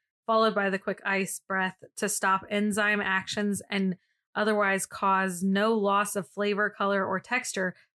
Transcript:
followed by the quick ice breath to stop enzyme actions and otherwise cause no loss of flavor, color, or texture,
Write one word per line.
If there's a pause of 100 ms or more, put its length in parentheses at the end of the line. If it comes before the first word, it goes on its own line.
(280)
followed
by
the
quick
ice
breath (140)
to
stop
enzyme
actions
and (400)
otherwise
cause
no
loss
of
flavor,
color,
or
texture, (220)